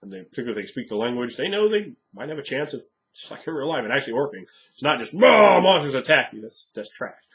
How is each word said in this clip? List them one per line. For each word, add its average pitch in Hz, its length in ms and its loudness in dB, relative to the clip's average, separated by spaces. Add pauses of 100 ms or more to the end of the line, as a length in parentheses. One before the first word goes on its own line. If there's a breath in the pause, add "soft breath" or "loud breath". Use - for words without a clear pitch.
And 101 100 -18
they, 92 120 -14
particularly 120 280 -8
if 107 60 -4
they 101 140 -8
speak 120 160 -10
the 110 80 -8
language, 120 400 -4
they 139 120 -6
know 208 200 0
they 208 260 -2 (200)
might 151 160 -12
have 156 80 -10
a 143 60 -10
chance 147 300 -6
of, 120 100 -8 (300)
just - 180 -16
like - 160 -14
in 160 60 -8
real 165 140 -4
life, 147 180 -4
it 107 60 -6
actually 127 220 -2
working. 113 320 -4 (280 soft breath)
It's - 100 -18
not 143 160 2
just, 117 160 -8
Oh, 208 460 8
monsters 165 340 4
attack 135 380 2
you. 110 80 -16
That's, - 340 -16
that's 104 140 -10
trash. - 320 -12 (120)